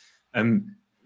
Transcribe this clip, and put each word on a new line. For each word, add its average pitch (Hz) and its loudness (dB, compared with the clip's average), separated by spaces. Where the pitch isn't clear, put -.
Ähm, 110 0